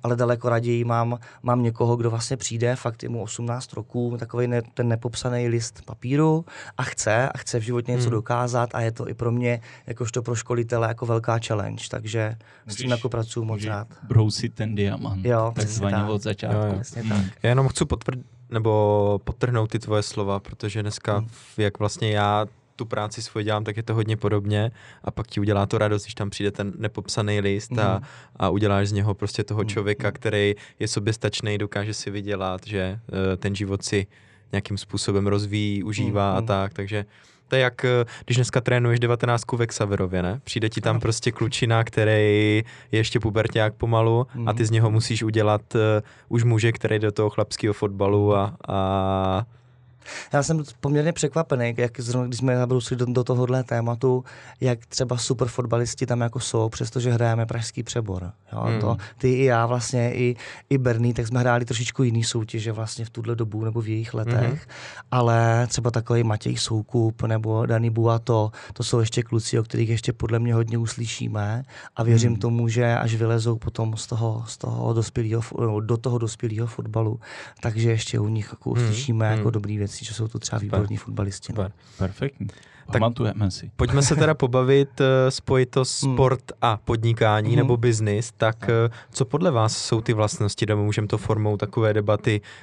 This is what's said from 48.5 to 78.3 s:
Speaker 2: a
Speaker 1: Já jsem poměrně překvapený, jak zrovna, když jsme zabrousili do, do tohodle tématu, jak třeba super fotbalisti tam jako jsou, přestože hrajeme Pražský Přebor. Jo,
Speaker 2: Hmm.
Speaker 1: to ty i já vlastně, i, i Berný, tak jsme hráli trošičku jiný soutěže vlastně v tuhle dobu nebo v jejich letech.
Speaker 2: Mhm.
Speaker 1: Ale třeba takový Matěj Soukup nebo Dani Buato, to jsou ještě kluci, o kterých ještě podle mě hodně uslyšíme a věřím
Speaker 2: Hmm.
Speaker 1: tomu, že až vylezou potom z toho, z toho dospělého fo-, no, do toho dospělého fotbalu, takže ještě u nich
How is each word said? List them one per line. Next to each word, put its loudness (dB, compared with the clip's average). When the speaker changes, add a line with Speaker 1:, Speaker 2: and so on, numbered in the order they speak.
Speaker 2:
a 0
Speaker 1:
Já 4
jsem 0
poměrně 2
překvapený, 0
jak -2
zrovna, -2
když -6
jsme 2
zabrousili 0
do, 2
do 2
tohodle 2
tématu, 0
jak 0
třeba -2
super 0
fotbalisti -2
tam 0
jako -2
jsou, 0
přestože -2
hrajeme 2
Pražský -6
Přebor. -4
Jo, -6
Speaker 2:
Hmm. 0
Speaker 1:
to 0
ty 4
i 2
já 4
vlastně, 0
i, 0
i 4
Berný, 2
tak -2
jsme 0
hráli 4
trošičku -2
jiný 2
soutěže -4
vlastně -6
v -10
tuhle -6
dobu -4
nebo -2
v -4
jejich -4
letech. 0
Speaker 2:
Mhm. -4
Speaker 1:
Ale 4
třeba -2
takový 2
Matěj -2
Soukup 0
nebo 0
Dani 2
Buato, 2
to -6
jsou 2
ještě 2
kluci, 0
o 2
kterých 0
ještě 0
podle 0
mě 2
hodně 2
uslyšíme -4
a -2
věřím 6
Speaker 2:
Hmm. 0
Speaker 1:
tomu, 2
že 2
až 0
vylezou 2
potom -2
z -8
toho, -2
z -14
toho -2
dospělého 0
fo-, -6
no, 0
do 0
toho 0
dospělého -4
fotbalu, -2
takže 2
ještě 0
u 0
nich -2